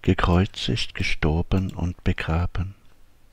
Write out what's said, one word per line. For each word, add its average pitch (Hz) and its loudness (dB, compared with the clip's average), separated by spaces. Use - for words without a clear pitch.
gekreuzigt, - 0
gestorben 87 0
und - -6
begraben, 87 -2